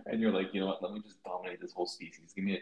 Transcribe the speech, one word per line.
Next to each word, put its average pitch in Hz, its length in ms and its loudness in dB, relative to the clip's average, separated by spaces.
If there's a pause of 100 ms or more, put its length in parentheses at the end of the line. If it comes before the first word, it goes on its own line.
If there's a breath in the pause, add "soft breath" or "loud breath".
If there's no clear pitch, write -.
And 113 140 0
you're 107 120 6
like, 95 200 4
"You 98 80 2
know 95 60 4
what? 98 160 0
Let 95 100 -2
me 107 80 -6
just 104 220 -18
dominate 90 380 -6
this 90 120 -10
whole 90 140 -2
species. - 480 -12
Give 95 100 -2
me 98 100 2
a 87 80 -2